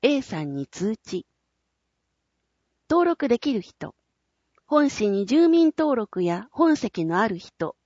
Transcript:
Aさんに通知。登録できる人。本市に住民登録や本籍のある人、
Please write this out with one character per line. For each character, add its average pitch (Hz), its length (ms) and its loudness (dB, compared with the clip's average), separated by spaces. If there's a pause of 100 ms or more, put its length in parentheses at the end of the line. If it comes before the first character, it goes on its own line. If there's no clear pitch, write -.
A 269 200 2
さ 160 220 -8
ん 143 120 -8
に 139 120 -6
通 208 280 -4
知。 - 300 -10 (1600)
登 349 200 2
録 311 180 -2
で 233 100 2
き 285 160 -2
る 214 60 -2
人。 - 340 -12 (720)
本 294 240 2
市 208 200 -2
に 196 160 -2
住 320 240 4
民 330 280 4
登 302 200 0
録 202 260 -4
や 175 280 -2
本 320 260 2
籍 180 280 -6
の 170 140 -2
あ 226 80 2
る 196 100 -6
人、 - 380 -10 (100)